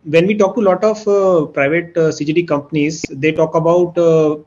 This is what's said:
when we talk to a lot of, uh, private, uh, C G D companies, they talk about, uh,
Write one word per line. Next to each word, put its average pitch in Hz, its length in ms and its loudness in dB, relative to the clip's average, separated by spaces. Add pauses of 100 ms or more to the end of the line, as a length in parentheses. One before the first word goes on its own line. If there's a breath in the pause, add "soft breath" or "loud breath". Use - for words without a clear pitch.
when 165 240 2
we 214 80 0
talk 196 200 0
to 247 60 -2
a 202 100 2
lot 180 120 0
of, 214 240 -2
uh, 190 380 2
private, 160 500 -2
uh, 160 160 0
C 147 140 -6
G 156 80 -2
D 175 100 0
companies, 151 680 -4
they 143 220 -2
talk 160 240 0
about, 170 420 0
uh, 160 380 2 (120)